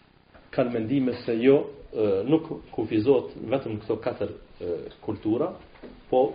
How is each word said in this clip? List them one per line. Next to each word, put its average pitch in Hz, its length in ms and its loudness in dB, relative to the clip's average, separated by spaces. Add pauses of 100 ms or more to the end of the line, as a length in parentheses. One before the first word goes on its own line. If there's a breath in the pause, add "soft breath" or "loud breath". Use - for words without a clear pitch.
(520)
kanë 120 220 0
mendime 123 400 0 (100)
se 117 160 -2
jo, 135 180 8 (340)
e, 107 160 2 (200)
nuk 160 220 2 (240)
kufizot 113 640 2
vetëm 113 440 -4
këto 110 240 -4
katër, 101 300 -4 (260)
e, 87 140 -6 (260)
kultura, 113 520 -2 (580)
po 127 240 4